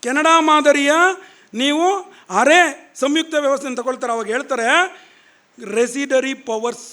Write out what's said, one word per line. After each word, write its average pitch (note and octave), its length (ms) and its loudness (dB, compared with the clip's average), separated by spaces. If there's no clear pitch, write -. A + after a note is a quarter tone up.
ಕೆನಡಾ D#4 400 2
ಮಾದರಿಯ D4 520 4
ನೀವು D#4 460 0
ಅರೆ C#4 640 2
ಸಂಯುಕ್ತ D#4+ 400 -2
ವ್ಯವಸ್ಥೆಯನ್ನು C4+ 480 -2
ತಗೊಳ್ತಾರೆ. B3 300 -6
ಅವಾಗ A3+ 140 -6
ಹೇಳ್ತಾರೆ, C#4 720 -2
"Residuary B3+ 760 -2
powers A#3 400 -6